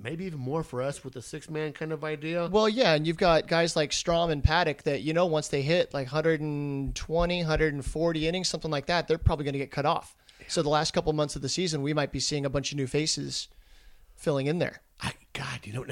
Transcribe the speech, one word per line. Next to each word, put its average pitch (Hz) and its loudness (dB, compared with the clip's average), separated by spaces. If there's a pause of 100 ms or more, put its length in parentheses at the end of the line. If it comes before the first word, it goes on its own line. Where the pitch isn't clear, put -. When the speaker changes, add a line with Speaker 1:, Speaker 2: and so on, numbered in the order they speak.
Speaker 1:
maybe 160 -6
even 160 -8
more 139 -4
for 127 -6
us 139 -6
with 131 -12
a 117 -10
six-man 156 -8
kind 160 -8
of 151 -6
idea. 160 -2
Speaker 2:
Well, 214 4
yeah, 214 4
and 151 4
you've 165 0
got 165 6
guys 165 2
like 151 2
Strom 170 2
and 147 0
Paddock 160 2
that, 139 0
you 156 0
know, 180 4
once 156 0
they 143 0
hit, 160 2
like, 135 -4
hundred 156 2
and 143 -4
twenty, 175 0
hundred 156 2
and 139 -6
forty 160 0
innings, 175 0
something 160 -4
like 143 -2
that, 175 0
they're 170 2
probably 151 0
gonna 139 -2
get 139 -6
cut 143 -2
off. - -2 (240)
Speaker 1:
Yeah. - -20
Speaker 2:
So 175 2
the 147 -2
last 151 2
couple 165 2
months 151 0
of 135 -8
the 135 -4
season, 156 -2
we 147 0
might 147 0
be 139 -4
seeing 143 -2
a 135 -4
bunch 135 -2
of 147 -6
new 135 0
faces 143 -2 (680)
filling 139 0
in 170 0
there. - -2 (200)
Speaker 1:
I, - -6 (200)
God, 131 -8
you 104 -14
know, 127 -6